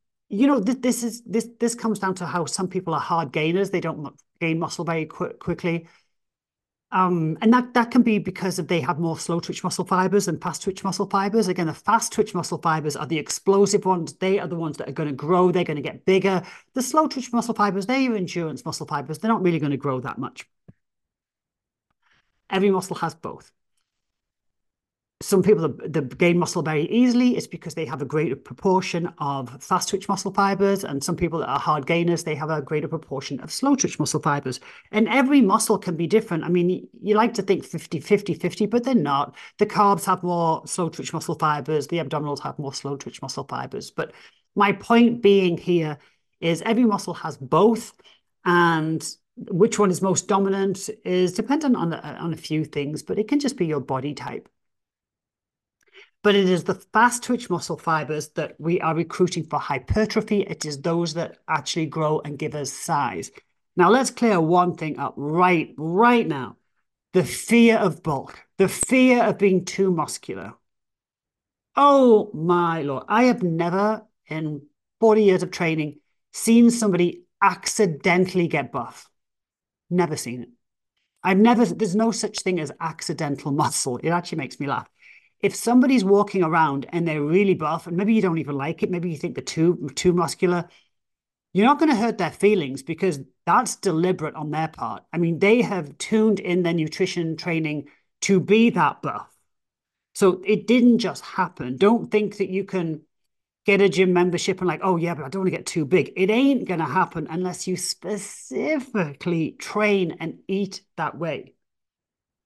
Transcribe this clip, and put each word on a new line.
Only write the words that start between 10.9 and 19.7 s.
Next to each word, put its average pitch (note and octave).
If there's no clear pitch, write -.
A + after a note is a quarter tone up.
fibers. G3
Again, F3+
the D3
fast -
twitch G#3+
muscle E3+
fibers D#3
are D3
the D3+
explosive G3
ones. F3
They F#3+
are D3
the D#3
ones D#3+
that C#3+
are C#3
gonna D3
grow. F3
They're D3
gonna D3
get -
bigger. F#3+
The C4
slow D#4
twitch -
muscle A#3
fibers, G3+
they're B3+
your B3+
endurance E3
muscle D3+
fibers. D3+
They're A3
not G#3+
really E3+
gonna C#3+